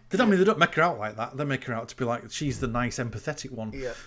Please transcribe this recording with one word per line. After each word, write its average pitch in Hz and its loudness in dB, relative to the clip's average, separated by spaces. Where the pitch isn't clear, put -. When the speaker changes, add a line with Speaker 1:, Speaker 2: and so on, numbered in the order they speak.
Speaker 1:
they 190 2
don't, 233 6
I - 6
Speaker 2:
Yeah. - 6
Speaker 1:
mean, 190 6
they 190 6
don't 208 4
make 170 4
her 156 4
out 165 4
like 107 -6
that. 120 -6
They 143 -4
make 139 -2
her - -4
out 113 -4
to - -16
be 127 -2
like 117 -4
she's 135 -4
the 127 0
nice, 120 -2
empathetic 123 -6
one. 110 -8
Speaker 2:
Yeah. 127 -6